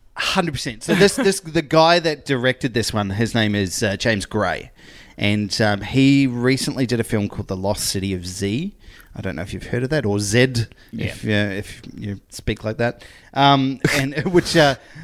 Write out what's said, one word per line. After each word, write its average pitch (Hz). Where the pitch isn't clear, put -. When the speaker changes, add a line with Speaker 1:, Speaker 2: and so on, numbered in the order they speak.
Speaker 1:
Hundred 170
percent. 117
So 170
this, 196
this, 196
the 160
guy 160
that 156
directed 127
this 110
one, 101
his 107
name 107
is, 95
uh, 101
James 107
Gray, 90
and, 104
um, 104
he 135
recently 123
did 117
a 110
film 104
called -
The 95
Lost 98
City 98
of 90
Z. 101
I -
don't 92
know 78
if 87
you've 92
heard 120
of 131
that, 147
or 101
Zed, 117
Speaker 2:
Yeah. 110
Speaker 1:
if, -
uh, 110
if -
you 107
speak -
like 110
that, 120
um, 139
and 139
<laughs> 151
which, 175
uh, 143